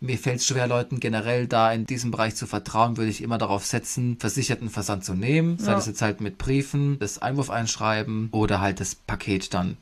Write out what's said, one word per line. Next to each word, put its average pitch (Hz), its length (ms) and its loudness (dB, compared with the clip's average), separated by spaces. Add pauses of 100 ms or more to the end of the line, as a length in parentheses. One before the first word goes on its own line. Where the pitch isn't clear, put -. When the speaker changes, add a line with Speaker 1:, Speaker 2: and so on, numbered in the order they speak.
Speaker 1:
mir 127 160 -2
fällt's 127 280 0
schwer, 127 220 2
Leuten 120 340 0
generell 117 460 0
da 113 260 4
in 110 120 0
diesem 120 260 -4
Bereich 110 240 0
zu - 120 -6
vertrauen, 110 480 2
würde 113 140 2
ich 98 120 -4
immer 117 160 -2
darauf 101 280 0
setzen, 123 520 -2
versicherten 117 520 -2
Versand 101 340 -4
zu 95 100 -4
nehmen, 160 440 2
sei 208 140 0
Speaker 2:
Ja. 202 40 4
Speaker 1:
das 190 120 0
jetzt 104 140 -4
halt 107 200 0
mit 101 160 -4
Briefen, 139 600 0
das - 220 -4
Einwurf 135 280 0
einschreiben 110 840 0
oder 104 300 2
halt 98 180 2
das 98 160 -4
Paket 98 580 -2
dann, 92 280 0